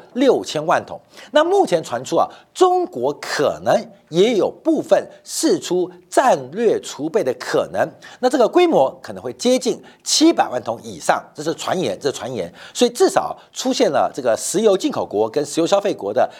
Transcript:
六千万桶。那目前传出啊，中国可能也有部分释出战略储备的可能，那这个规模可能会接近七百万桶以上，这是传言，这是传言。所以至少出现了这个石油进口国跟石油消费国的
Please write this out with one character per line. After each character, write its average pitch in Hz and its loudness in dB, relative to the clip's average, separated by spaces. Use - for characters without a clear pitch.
六 220 2
千 151 -6
万 135 2
桶。 - -14
那 294 4
目 359 2
前 160 0
传 123 -6
出 165 -4
啊， 113 2
中 359 4
国 135 -2
可 107 -2
能 131 4
也 220 2
有 160 0
部 - 0
分 - 2
释 247 0
出 - -2
战 240 4
略 190 0
储 - -8
备 180 -2
的 127 -2
可 123 -2
能， 123 -2
那 254 0
这 269 0
个 226 4
规 339 4
模 160 2
可 107 -14
能 92 -12
会 123 -8
接 254 0
近 196 -4
七 - 4
百 - 2
万 120 -4
桶 117 -6
以 202 -14
上， 147 0
这 156 -12
是 156 -4
传 - -4
言， 107 -2
这 139 -2
是 - -6
传 120 -10
言。 87 -6
所 247 4
以 233 -2
至 330 2
少 - -6
出 262 -4
现 233 2
了 107 0
这 147 -8
个 117 0
石 - -4
油 202 4
进 269 -4
口 101 -4
国 104 0
跟 147 -4
石 - -4
油 165 0
消 202 2
费 196 -2
国 98 -6
的 113 2